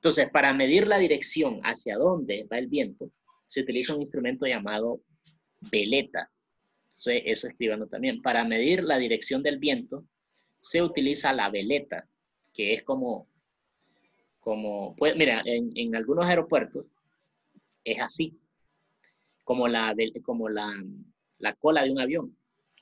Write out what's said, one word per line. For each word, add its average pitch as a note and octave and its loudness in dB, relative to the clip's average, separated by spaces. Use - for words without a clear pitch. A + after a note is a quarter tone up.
Entonces, D3+ 4
para C#3 4
medir C#3+ 4
la G3+ 4
dirección D3 2
hacia G#2+ -4
dónde B2 0
va A#2 -2
el B2+ -4
viento, B2 -4
se - -2
utiliza C3 -2
un D3 -4
instrumento B2+ -4
llamado A2 -2
veleta. G#2+ 0
Entonces, A#2+ -2
eso A2 -2
escríbanlo G#2+ -2
también. A#2 -4
Para A#2 2
medir B2+ 2
la D3+ 2
dirección B2 0
del C#3+ 0
viento, C3+ -2
se E3+ 0
utiliza D3 2
la G#2 0
veleta, G2+ -2
que G#2+ 0
es G#2+ -6
como, B2+ -4
como, G#2 -6
pues, D3+ 2
mira, C3 2
en, A#2+ -2
en A#2 -4
algunos C3+ 0
aeropuertos D#3+ 0
es A2+ -4
así, D#3 -4
como B2 0
la A2+ 0
vel-, A2+ -2
como A#2 -4
la, G#2+ -4
la G#2 -2
cola D3+ 4
de C3+ 2
un C3+ -2
avión. C#3 -4